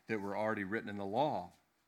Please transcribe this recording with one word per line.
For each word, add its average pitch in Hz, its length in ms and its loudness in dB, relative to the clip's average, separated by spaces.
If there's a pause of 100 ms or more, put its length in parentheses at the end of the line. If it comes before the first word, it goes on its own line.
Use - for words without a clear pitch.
that 110 120 0
were 98 160 -2
already 107 280 2
written 107 240 -2
in 104 80 -6
the 101 80 -4
law. 101 480 0 (360)